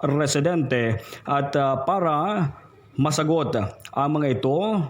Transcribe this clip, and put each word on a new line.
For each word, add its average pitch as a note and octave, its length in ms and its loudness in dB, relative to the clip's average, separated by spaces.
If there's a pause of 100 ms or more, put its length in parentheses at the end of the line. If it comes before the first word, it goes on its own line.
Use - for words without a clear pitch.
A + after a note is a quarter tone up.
(160)
residente C#3+ 880 0 (240)
at, C#3 240 0
uh, C3+ 320 0
para F3 640 0 (480)
masagot D3+ 640 2 (320)
ang C#3 160 0
mga D3 320 0
ito F3 500 0